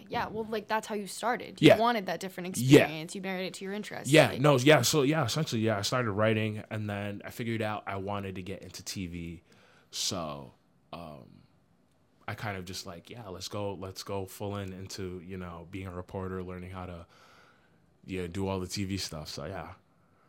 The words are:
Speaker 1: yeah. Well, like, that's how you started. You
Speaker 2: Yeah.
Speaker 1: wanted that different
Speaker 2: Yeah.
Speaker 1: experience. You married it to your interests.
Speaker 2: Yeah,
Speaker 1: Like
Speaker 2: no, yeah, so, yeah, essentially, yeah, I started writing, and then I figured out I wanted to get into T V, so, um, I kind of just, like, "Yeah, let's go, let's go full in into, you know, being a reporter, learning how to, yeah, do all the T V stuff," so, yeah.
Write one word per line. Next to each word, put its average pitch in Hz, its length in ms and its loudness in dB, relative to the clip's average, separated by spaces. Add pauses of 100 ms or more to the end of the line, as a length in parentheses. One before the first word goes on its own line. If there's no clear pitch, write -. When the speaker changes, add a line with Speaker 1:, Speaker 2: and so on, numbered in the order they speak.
Speaker 1:
yeah. 226 200 -2
Well, 220 240 -6
like, 214 160 -4
that's 220 180 0
how 220 80 -6
you 208 140 -4
started. - 520 -4
You 226 100 12
Speaker 2:
Yeah. 214 100 10
Speaker 1:
wanted 226 260 2
that 170 140 -4
different 185 380 -6
Speaker 2:
Yeah. 131 240 10
Speaker 1:
experience. 160 340 -2
You 196 60 -8
married 185 260 -4
it 165 80 -8
to 196 100 -10
your 190 80 -6
interests. 202 380 -6
Speaker 2:
Yeah, 143 180 10
Speaker 1:
Like - 100 -4
Speaker 2:
no, 143 180 8
yeah, 135 260 8
so, 151 180 4
yeah, 147 240 4
essentially, 120 360 0
yeah, 110 180 2
I - 20 -4
started 120 300 0
writing, 107 580 2
and 107 180 -4
then 101 380 -6
I 95 60 -12
figured 113 320 -2
out 107 240 -2
I 98 80 -4
wanted 98 400 -4
to 95 80 -8
get 95 180 -8
into 95 220 -16
T 92 240 -6
V, 85 340 -8 (480)
so, 73 640 -6 (380)
um, 69 500 -16 (840)
I 107 80 -4
kind 104 200 -4
of 92 100 -6
just, 92 200 -10
like, 87 240 -14
"Yeah, 117 200 -14
let's 92 180 -10
go, 101 260 -4
let's 95 300 -10
go 98 240 -4
full 101 300 -6
in 95 160 -6
into, 92 520 -8
you 95 120 -10
know, 85 340 -10
being 95 160 -8
a 92 40 -8
reporter, 92 520 -6
learning 90 260 -10
how 92 160 -8
to, 87 220 -12 (1000)
yeah, 92 220 -4
do 95 200 -2
all 95 120 0
the 90 80 -4
T 98 180 -4
V 95 120 -2
stuff," 78 300 -8
so, - 180 -8
yeah. 85 240 -8 (600)